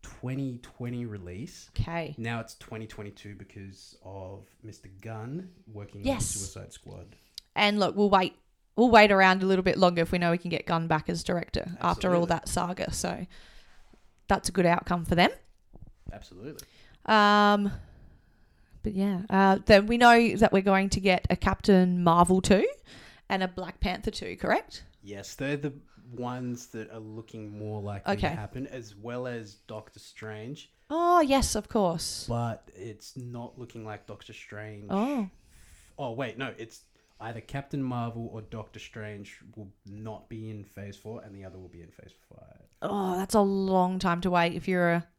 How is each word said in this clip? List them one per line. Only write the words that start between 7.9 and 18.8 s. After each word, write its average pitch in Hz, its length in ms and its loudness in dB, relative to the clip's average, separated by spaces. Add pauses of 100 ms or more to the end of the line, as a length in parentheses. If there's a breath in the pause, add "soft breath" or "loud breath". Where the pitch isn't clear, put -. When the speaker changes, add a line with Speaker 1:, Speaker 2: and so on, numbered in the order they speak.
Speaker 2:
we'll 202 140 2
wait, 185 240 2 (420)
we'll 240 140 6
wait 214 220 10
around 190 300 6
a 190 40 0
little 185 160 4
bit 185 160 2
longer 175 240 4
if 165 100 -2
we 180 60 0
know 175 140 2
we 170 60 0
can 175 120 -8
get - 160 -4
Gunn 165 220 0
back 156 200 0
as 170 160 -4
director - 400 -4 (160)
after 175 280 0
all 175 160 4
Speaker 1:
Absolutely. - 40 -4
Speaker 2:
that 165 200 -2
saga. 180 440 -4
So 180 340 -6 (1000 soft breath)
that's 196 200 0
a 180 40 -8
good 180 140 2
outcome 170 380 0
for 175 100 0
them. 175 160 6 (840)
Speaker 1:
Absolutely. 104 540 -16 (400 soft breath)
Speaker 2:
Um, 208 640 6 (1120 loud breath)